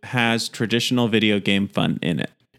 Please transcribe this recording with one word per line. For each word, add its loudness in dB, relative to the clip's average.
has 0
traditional 0
video 2
game 0
fun -2
in -2
it. -6